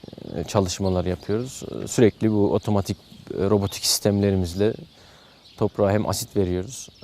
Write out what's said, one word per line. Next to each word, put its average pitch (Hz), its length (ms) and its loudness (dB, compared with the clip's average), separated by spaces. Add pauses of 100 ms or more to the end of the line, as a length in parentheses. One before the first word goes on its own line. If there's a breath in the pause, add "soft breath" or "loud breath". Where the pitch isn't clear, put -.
(360)
e, 82 120 -4
çalışmalar 92 560 0
yapıyoruz. 104 580 -6 (240)
Sürekli 110 460 4
bu 101 200 4
otomatik, 101 440 0 (420)
e, 98 120 2
robotik 101 340 0
sistemlerimizle 101 920 0 (800 soft breath)
toprağa 104 340 0
hem 107 180 2
asit 101 280 -4
veriyoruz. 92 520 -2 (160)